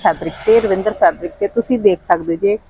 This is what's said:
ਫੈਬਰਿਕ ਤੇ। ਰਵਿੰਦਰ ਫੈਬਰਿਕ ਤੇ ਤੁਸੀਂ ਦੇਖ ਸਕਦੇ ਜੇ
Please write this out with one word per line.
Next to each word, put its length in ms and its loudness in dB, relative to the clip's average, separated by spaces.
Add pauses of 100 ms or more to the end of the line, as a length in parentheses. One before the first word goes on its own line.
ਫੈਬਰਿਕ 320 -2 (120)
ਤੇ। 140 4
ਰਵਿੰਦਰ 320 -2
ਫੈਬਰਿਕ 480 0
ਤੇ 80 -2
ਤੁਸੀਂ 320 -2
ਦੇਖ 220 2
ਸਕਦੇ 340 -2
ਜੇ 200 0 (140)